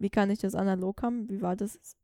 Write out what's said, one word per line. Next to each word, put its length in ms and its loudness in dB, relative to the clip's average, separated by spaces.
Wie 80 2
kann 200 4
ich 100 0
das 160 0
analog 460 0
haben? 280 -2
Wie 120 -4
war 160 0
das 200 -4